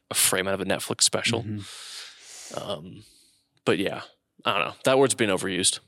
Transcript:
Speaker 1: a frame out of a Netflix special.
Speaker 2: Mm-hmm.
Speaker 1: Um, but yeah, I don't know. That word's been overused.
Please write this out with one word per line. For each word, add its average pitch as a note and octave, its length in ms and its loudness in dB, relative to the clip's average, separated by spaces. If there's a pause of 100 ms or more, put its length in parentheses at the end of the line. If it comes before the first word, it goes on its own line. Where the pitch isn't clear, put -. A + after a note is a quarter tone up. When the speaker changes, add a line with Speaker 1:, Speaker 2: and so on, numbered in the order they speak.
(100)
Speaker 1:
a - 40 -6
frame F#2 340 2
out G2 60 0
of F#2+ 80 -2
a - 20 -4
Netflix - 380 -2
special. A2 400 2
Speaker 2:
Mm-hmm. - 1300 -12
Speaker 1:
Um, E2+ 340 -10 (640)
but G2+ 120 4
yeah, F#2+ 240 -2 (420)
I A#2 140 2
don't - 100 0
know. - 60 -8 (100)
That C3+ 140 6
word's C3+ 160 6
been A2 160 2
overused. F#2 580 0